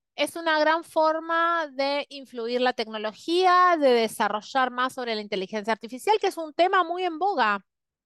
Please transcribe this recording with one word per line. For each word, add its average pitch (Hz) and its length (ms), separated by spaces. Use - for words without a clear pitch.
Es 294 200
una 330 240
gran 311 240
forma 330 840
de 277 400
influir 247 500
la 254 140
tecnología, 330 1080
de 285 100
desarrollar 226 800
más 247 240
sobre 233 220
la 214 60
inteligencia 208 500
artificial, 247 480
que 403 80
es 359 100
un 311 160
tema 370 300
muy 349 200
en 339 140
boga. 302 480